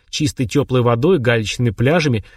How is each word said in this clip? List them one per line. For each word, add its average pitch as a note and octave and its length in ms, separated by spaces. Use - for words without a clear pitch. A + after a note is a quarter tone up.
чистой C#3 380
тёплой B2+ 340
водой, A#2+ 380
галечными A#2 500
пляжами, C3+ 560